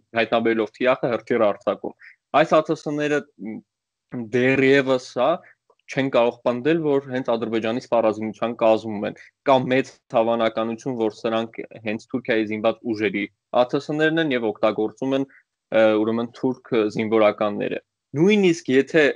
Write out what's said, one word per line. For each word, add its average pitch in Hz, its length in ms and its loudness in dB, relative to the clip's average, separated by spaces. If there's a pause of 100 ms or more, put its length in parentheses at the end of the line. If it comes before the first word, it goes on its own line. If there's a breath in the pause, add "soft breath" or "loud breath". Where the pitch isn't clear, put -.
(200)
հայտնաբերելով 113 580 0
թիրախը 127 340 0
հրթիռ 113 360 0
արձակում։ - 480 -4 (440 loud breath)
Այս 165 200 2
աթ 156 160 -2
Ս-ները 147 440 -4 (1160)
դեռևս, 131 680 4 (140)
հա, 135 100 2 (640 soft breath)
չեն 135 240 -2
կարող 120 200 4 (120)
պնդել, 135 400 0
որ 139 240 0
հենց 127 200 -4
Ադրբեջանի 113 520 -2
սպառազինության 113 760 -2
կազմում 110 480 0
են, 101 80 -8 (320 loud breath)
կամ 127 240 2
մեծ 131 220 -2 (220)
հավանականություն, 113 840 -2
որ 110 160 0
սրանք 113 460 -4 (220)
հենց 110 280 -6
Թուրքիայի 113 400 -2
զինված 107 400 -2
ուժերի 101 320 -2 (360)
աթ 123 200 0
Ս-ներն 156 440 0
են 139 120 -2
և 113 160 -2
օգտագործում 107 680 -2
են, 135 80 -2 (460 soft breath)
ը, 110 120 4 (160)
ուրեմն 113 360 -2
թուրք - 380 -4 (180)
զինվորականները։ 104 880 0 (320)
Նույնիսկ 180 600 2
եթե 135 320 4 (120)